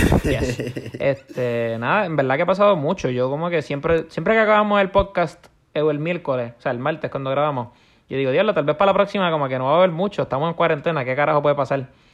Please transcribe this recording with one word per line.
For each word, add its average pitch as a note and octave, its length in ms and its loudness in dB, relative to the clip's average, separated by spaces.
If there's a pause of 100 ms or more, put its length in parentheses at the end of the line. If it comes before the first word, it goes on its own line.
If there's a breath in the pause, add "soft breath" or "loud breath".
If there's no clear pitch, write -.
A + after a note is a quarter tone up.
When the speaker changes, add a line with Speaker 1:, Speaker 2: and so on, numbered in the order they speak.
Speaker 1:
<laughs> - 180 2
Speaker 2:
Yes. C3 380 -2 (400)
Este, A#2+ 800 -2
nada, F3+ 260 0
en E3 80 -4
verdad C3+ 220 2
que E3 60 0
ha F3 40 0
pasado G3 300 4
mucho. D3+ 340 -2
Yo B2+ 180 0
como D#3+ 220 -4
que D#3+ 120 0
siempre, D#3 460 -2
siempre F3 260 -2
que A3+ 60 4
acabamos G#3 400 4
el F#3+ 120 0
podcast, F#3+ 520 0 (300)
eh, D#3 80 0
o D3+ 80 2
el D3 80 -2
miércoles, C#3+ 580 -4
o - 60 -20
sea, C#3+ 80 -2
el A#2+ 80 -2
martes D3 320 -4
cuando C3+ 200 -6
grabamos, C3+ 400 -2 (380 soft breath)
yo C3 80 -6
digo, C3+ 140 0
"Diablo, F#3+ 240 2
tal D3+ 100 0
vez D3 120 0
para G3 160 4
la - 20 2
próxima G3 380 0
como D3 160 -2
que C3 100 -4
no B2+ 60 -4
va C#3 80 2
a D#3+ 60 4
haber F#3 120 6
mucho, E3 320 -4
estamos C#3 260 -2
en E3 60 -4
cuarentena, D#3+ 500 0
¿qué B2+ 120 -4
carajo D3 260 2
puede C#3+ 140 2
pasar?". C3+ 320 -2 (260 soft breath)